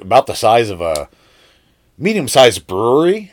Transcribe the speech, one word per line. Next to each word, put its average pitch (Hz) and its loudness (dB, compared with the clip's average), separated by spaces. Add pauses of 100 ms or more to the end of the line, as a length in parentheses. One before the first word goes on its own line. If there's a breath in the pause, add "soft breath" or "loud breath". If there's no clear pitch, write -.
about 113 2
the 107 -8
size 117 0
of 87 -10
a 78 -6 (880)
medium-sized 131 2
brewery. 156 -2